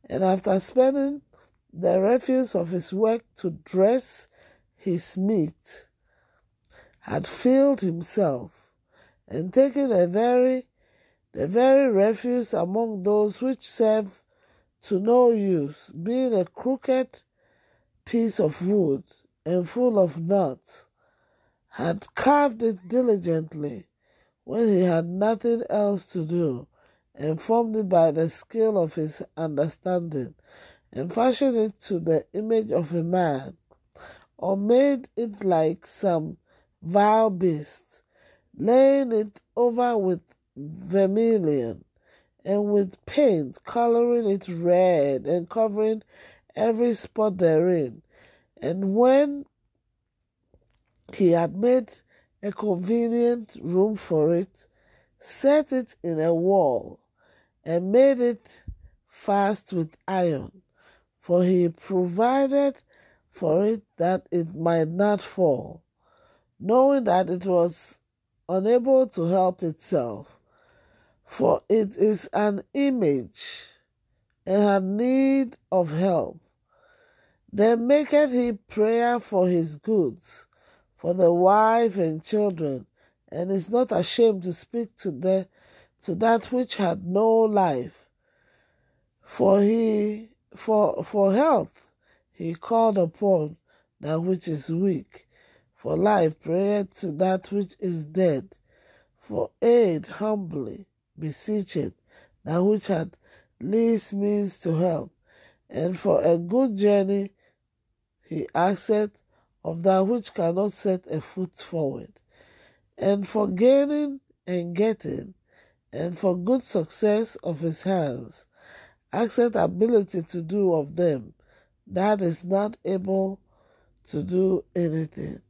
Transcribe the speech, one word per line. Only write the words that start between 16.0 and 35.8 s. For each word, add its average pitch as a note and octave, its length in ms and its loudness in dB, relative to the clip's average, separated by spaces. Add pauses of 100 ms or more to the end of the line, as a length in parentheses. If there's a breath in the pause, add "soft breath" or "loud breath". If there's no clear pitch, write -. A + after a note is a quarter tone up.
being A#3+ 320 -2
a F#3 120 2
crooked B3+ 760 -4 (840)
piece A3+ 340 -2
of E3+ 280 -2
wood F3+ 360 0 (420)
and F3 240 -2
full A#3+ 300 0
of E3+ 200 0
knots, E3 680 -4 (840)
had - 460 -6
carved C4+ 480 2
it F#3 240 -4
diligently F3 1000 -2 (580)
when A3+ 240 -2
he F#3+ 140 4
had E3+ 240 2
nothing A3 640 -2
else G3+ 360 -2
to E3 200 -6
do, D#3 420 -2 (460)
and D#3 260 -6
formed A3+ 360 0
it G#3+ 120 -2
by E3+ 220 4
the D#3+ 180 0
skill A3 520 -2
of D#3+ 160 -2
his D#3 260 -6 (160)
understanding, D#3 960 -4 (580 soft breath)
and E3+ 220 -8
fashioned B3 420 2
it G#3+ 240 -2
to F3+ 200 -4
the D#3+ 340 0
image A3 380 -2
of D#3 240 -2
a E3 80 -2
man, E3 520 -2 (840 loud breath)
or G3 200 -2
made B3+ 580 2
it G#3+ 280 -8
like E3 420 0